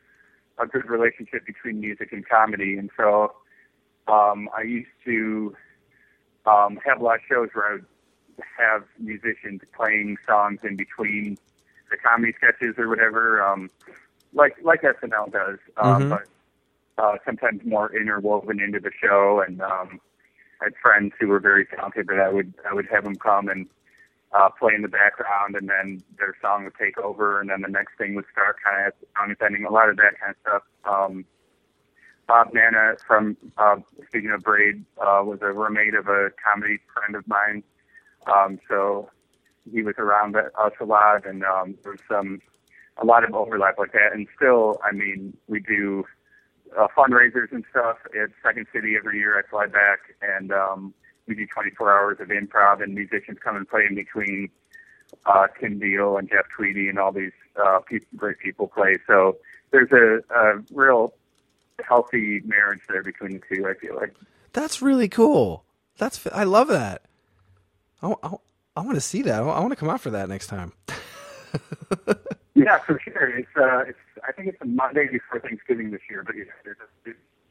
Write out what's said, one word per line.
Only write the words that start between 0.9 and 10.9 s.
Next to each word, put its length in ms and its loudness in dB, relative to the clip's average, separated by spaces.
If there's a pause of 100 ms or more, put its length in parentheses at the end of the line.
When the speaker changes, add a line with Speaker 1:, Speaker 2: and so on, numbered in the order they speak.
Speaker 1:
between 360 -10
music 320 -10
and 140 -14
comedy. 520 0
And 180 -10
so, 380 2 (720)
um, 480 2
I 60 -8
used 260 -8 (160)
to, 500 -4 (920)
um, 400 4
have 140 0
a 40 -4
lot 120 2
of 120 -6
shows 260 0
where 120 -2
I 60 -2
would 120 -10 (720)
have 280 0 (160)
musicians 640 -10 (140)
playing 480 -4
songs 380 0
in 140 -8
between 600 -8 (540)